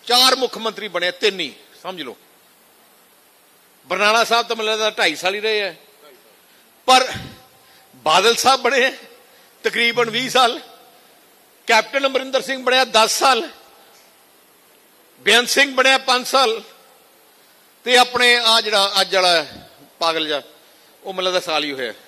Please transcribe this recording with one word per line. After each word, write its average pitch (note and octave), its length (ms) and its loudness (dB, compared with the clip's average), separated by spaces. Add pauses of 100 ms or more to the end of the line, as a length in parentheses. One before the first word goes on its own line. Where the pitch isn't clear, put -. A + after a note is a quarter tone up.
ਚਾਰ B3+ 300 4
ਮੁੱਖ B3 220 -4
ਮੰਤਰੀ G#3 300 -8
ਬਣੇ, F3 220 -2
ਤਿੰਨ F#3 300 -2
ਹੀ C3 140 -8 (280)
ਸਮਝ F3 200 -12
ਲਓ। A#2+ 140 -12 (1700)
ਬਰਨਾਲਾ G#3 380 2
ਸਾਹਿਬ A#3 220 0
ਤਾਂ A3+ 100 -6
ਮੈਨੂੰ A3 160 -4
ਲੱਗਦਾ G#3+ 180 -2
ਢਾਈ G3 240 -2
ਸਾਲ F3+ 200 -4
ਹੀ G#3 60 -8
ਰਹੇ G#3+ 200 -2
ਹੈ, F3+ 160 -8 (1080)
ਪਰ B3+ 260 4 (840)
ਬਾਦਲ F3+ 380 4
ਸਾਹਿਬ B3+ 260 2
ਬਣੇ B3 320 0 (680)
ਤਕਰੀਬਨ A#3 480 0
ਵੀਹ A#3+ 200 -4
ਸਾਲ, B3 300 2 (1040)
ਕੈਪਟਨ A#3 400 0
ਅਮਰਿੰਦਰ C4 360 -2
ਸਿੰਘ C4 220 -8
ਬਣਿਆ B3+ 200 2
ਦਸ A3 340 2
ਸਾਲ, C4+ 300 2 (1700)
ਬੇਅੰਤ A3 300 0
ਸਿੰਘ C#4 260 0
ਬਣਿਆ C4 240 2
ਪੰਜ B3+ 280 -2
ਸਾਲ, A3+ 360 0 (1200)
ਤੇ B3 120 2
ਆਪਣੇ B3 480 4
ਆ A3+ 160 2
ਜਿਹੜਾ G3+ 400 0
ਅੱਜ F#3 140 -2
ਵਾਲਾ F3 320 2 (520)
ਪਾਗਲ D#3+ 280 -2
ਜਿਹਾ, C#3+ 160 -4 (640)
ਉਹ F#3+ 80 -12
ਮੈਨੂੰ F#3 200 -4
ਲੱਗਦਾ F3+ 80 -2
ਸਾਲ D#3 240 -4
ਹੀ D3 80 -8
ਹੋਇਆ। B2+ 200 -8 (160)